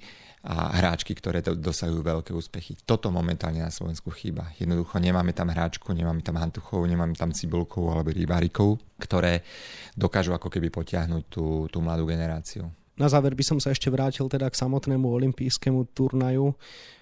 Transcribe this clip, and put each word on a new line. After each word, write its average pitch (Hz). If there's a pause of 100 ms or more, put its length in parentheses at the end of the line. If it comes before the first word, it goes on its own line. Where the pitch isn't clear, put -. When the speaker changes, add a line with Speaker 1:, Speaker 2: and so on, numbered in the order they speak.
(420)
Speaker 1:
a 82
hráčky, 90
ktoré 85
do-, 87
dosahujú 82
veľké 80
úspechy. -
Toto 107
momentálne 82
na 80
Slovensku 82
chýba. 85
Jednoducho 87
nemáme 90
tam 87
hráčku, 85
nemáme 82
tam 80
Hantuchovú, 87
nemáme 85
tam 85
Cibulkovú 85
alebo 80
Rybárikovú, 87 (240)
ktoré 87 (480)
dokážu 90
ako 85
keby 82
potiahnuť 82
tú, 80
tú -
mladú 82
generáciu. 82 (240)
Speaker 2:
Na 143
záver 135
by 135
som 147
sa 139
ešte 131
vrátil 135
teda 135
k -
samotnému 131
olympijskému 127
turnaju. 131 (440)